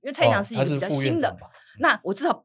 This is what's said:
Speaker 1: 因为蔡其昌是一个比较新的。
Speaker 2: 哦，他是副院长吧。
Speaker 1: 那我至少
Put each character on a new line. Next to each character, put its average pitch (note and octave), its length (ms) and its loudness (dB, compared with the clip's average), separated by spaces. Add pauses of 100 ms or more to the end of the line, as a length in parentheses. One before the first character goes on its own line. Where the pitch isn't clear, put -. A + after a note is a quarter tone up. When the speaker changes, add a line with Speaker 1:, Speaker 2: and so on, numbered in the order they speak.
Speaker 1:
因 - 0 -
为 C4+ 100 -8
蔡 - 140 4
其 A2+ 40 6
昌 G#2+ 120 2
是 D#3+ 100 -8
一 A3+ 40 -6
个 C3+ 60 2
比 C#3 160 0
较 - 80 -4
新 - 0 -
的。 - 0 -
Speaker 2:
哦， - 20 -4
他 D3 60 0
是 - 0 -
副 C3+ 60 0
院 D#4+ 180 0
长 A#2 180 -2
吧。 - 120 -20 (300)
Speaker 1:
那 C4 240 2
我 F#3 100 -2
至 A#3 100 -2
少 F4 80 2 (120)